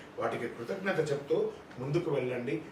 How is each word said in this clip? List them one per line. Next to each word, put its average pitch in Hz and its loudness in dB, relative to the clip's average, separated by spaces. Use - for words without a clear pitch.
వాటికి 117 0
కృతజ్ఞత 185 -2
చెప్తూ 156 2
ముందుకు 147 2
వెళ్ళండి. 123 0